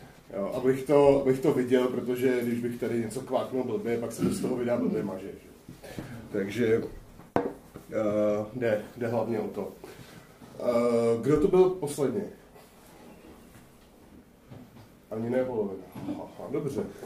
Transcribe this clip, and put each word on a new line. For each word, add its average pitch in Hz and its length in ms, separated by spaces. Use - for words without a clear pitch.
Jo, 98 160
abych 131 300
to, 143 380
abych 131 180
to 151 140
viděl, 127 340
protože 123 540
když 120 180
bych 120 200
tady 117 200
něco 110 220
kváknul 123 420
blbě, 113 340
pak 117 140
se - 120
mi - 60
z - 120
toho 127 140
vydá 120 220
blbě - 260
maže, 95 240
že? - 500
Takže, 110 520
eh, 104 540
jde, 113 260
jde 117 100
hlavně 113 320
o 101 80
to. 95 240
Eh, - 40
kdo 143 160
tu 151 100
byl 185 220
posledně? 123 540
Ani 113 180
ne 127 140
polovina. 101 400
Aha, - 420
dobře. 123 320